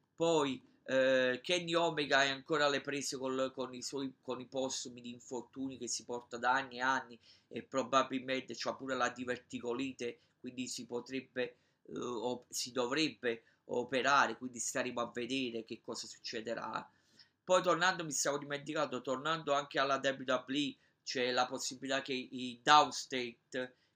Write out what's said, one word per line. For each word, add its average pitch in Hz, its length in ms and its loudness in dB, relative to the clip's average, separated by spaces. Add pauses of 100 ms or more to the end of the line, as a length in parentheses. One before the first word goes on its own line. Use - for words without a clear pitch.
(160)
Poi, 151 500 2 (200)
eh, 131 580 4
Kenny 175 320 0
Omega 151 480 4
è 139 60 2
ancora 147 360 0
alle 139 160 2
prese 139 360 -4
col, 131 360 -2
con 127 200 -6
i 123 100 -10
suoi, 139 360 -6
con 127 200 -6
i 123 80 -12
postumi 131 520 -4
di 120 120 -12
infortuni 127 640 -10
che 120 100 -8
si 113 180 -6
porta 120 320 -8
da 123 160 2
anni 131 240 -2
e 123 40 -6
anni 123 380 0 (280)
e 117 140 -8
probabilmente 131 920 0
c'ha 117 180 -2
pure 131 220 -6
la 123 140 2
diverticolite, 123 1120 -6 (180)
quindi 127 280 -8
si 120 200 -10
potrebbe, 127 720 -6 (260)
eh, - 160 -10
o 120 500 -4
si - 220 -6
dovrebbe 123 720 0 (220)
operare, 123 720 2
quindi 123 220 -10
staremo 123 420 -2
a 113 100 -4
vedere 120 540 -4
che - 180 -12
cosa 117 240 -10
succederà. 113 800 -8 (540)
Poi 185 180 6
tornando, 175 420 4
mi 156 80 -6
stavo 143 280 0
dimenticando, 143 640 -4
tornando 147 520 0
anche 143 240 0
alla 135 260 2
W 135 200 0
W 127 300 -2
E, 143 240 -2 (260)
c'è 127 280 0
la 123 140 4
possibilità 131 560 -4
che 135 120 -6
i 123 500 -6
Downstate, 127 1120 4 (200)